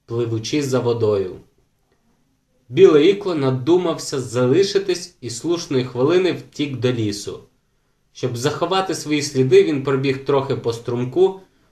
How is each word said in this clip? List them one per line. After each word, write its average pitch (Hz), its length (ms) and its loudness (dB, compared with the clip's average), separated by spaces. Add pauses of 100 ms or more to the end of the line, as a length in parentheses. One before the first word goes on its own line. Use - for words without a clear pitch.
пливучи 117 580 -4
за 127 160 0
водою. 107 560 0 (1300)
Біле 156 360 8
ікло 196 300 0
надумався 147 840 0
залишитись 127 1000 0
і 120 80 -10
слушної 147 560 -4
хвилини 160 460 2
втік 131 460 -6
до 123 140 0
лісу. 101 480 -6 (720)
Щоб 117 240 -6
заховати 165 580 -2
свої 151 260 -2
сліди, 135 420 4
він 147 200 -2
пробіг 135 420 -2
трохи 135 300 0
по 117 180 -4
струмку, 131 680 0 (300)